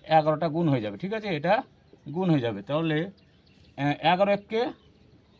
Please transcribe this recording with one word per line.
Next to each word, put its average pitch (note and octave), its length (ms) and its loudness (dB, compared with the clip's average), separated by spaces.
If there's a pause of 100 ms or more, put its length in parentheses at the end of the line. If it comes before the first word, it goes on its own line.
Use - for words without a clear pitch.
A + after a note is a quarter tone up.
(180)
এগারোটা D#3 300 2
গুণ E3 200 0
হয়ে C3 120 2
যাবে, G#2 160 -6
ঠিক F#3+ 160 -8
আছে? G#3+ 160 -6
এটা F3+ 340 0 (500)
গুণ F3+ 180 0
হয়ে D3+ 100 4
যাবে। A2+ 220 -2
তাহলে, D3+ 400 -2
আহ, - 1080 -4
এগারো G3 200 2
এককে G3+ 280 -2 (800)